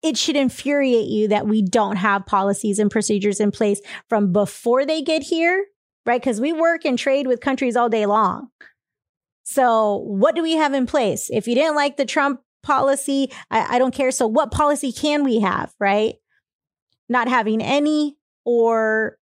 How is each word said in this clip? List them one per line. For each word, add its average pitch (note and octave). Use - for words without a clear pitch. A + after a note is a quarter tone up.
It D#4
should D4
infuriate C4+
you G#3+
that G#3
we G#3+
don't G3
have G3
policies G3+
and G#3
procedures G#3
in G#3
place G3+
from G#3
before A#3
they D#4
get D#4
here, F4
right? A#3+
'Cause B3
we C#4+
work E4
and B3+
trade C#4
with B3
countries C4
all A#3+
day A3
long. G#3
So A3
what G#3+
do E4
we D#4+
have D4
in B3+
place? G#3+
If A3
you A#3+
didn't D4+
like C#4+
the C#4
Trump C#4
policy, C#4
I, A3+
I -
don't B3+
care. C4
So B3+
what C4
policy D4
can D4
we A#3
have, F3+
right? G#3
Not A#3+
having A3
any D4
or, A3